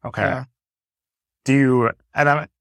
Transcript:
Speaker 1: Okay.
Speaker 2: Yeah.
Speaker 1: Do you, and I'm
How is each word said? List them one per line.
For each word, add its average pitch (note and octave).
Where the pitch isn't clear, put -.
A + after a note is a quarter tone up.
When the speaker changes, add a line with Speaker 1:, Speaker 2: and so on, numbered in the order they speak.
Speaker 1:
Okay. -
Speaker 2:
Yeah. G2+
Speaker 1:
Do C3+
you, B2+
and D3
I'm D3+